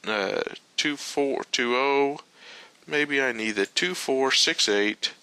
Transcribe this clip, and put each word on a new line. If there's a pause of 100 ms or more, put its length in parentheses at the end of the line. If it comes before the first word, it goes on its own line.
uh, (340)
two
four,
two
oh. (680)
Maybe
I
need
the
two
four
six
eight (120)